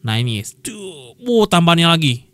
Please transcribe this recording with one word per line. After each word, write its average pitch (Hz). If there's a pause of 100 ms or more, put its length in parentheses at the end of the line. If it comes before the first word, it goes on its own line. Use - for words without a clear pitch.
Nah, 110
ini, 117
guys. -
Duh, 196
wow, 233
tambahannya 170
lagi. 156